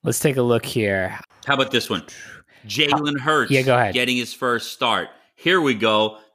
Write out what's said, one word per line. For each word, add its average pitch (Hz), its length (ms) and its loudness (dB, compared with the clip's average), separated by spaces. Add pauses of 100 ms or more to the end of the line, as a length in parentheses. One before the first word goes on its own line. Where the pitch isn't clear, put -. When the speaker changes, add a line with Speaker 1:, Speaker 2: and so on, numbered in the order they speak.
Speaker 1:
Let's 123 160 -2
take 139 180 0
a 131 40 2
look 120 240 2
here. 98 520 -2 (280)
Speaker 2:
How 143 80 0
about 131 180 0
this 117 180 0
one? 92 140 -4 (640)
Jalen 147 520 -2
Hurts 139 320 0
Speaker 1:
Yeah, 135 100 4
go 127 160 4
ahead. 107 160 2
Speaker 2:
getting 123 240 0
his 117 160 -6
first 120 400 -4
start. 104 360 -2 (260)
Here 180 260 2
we 135 140 2
go. 107 420 2 (180)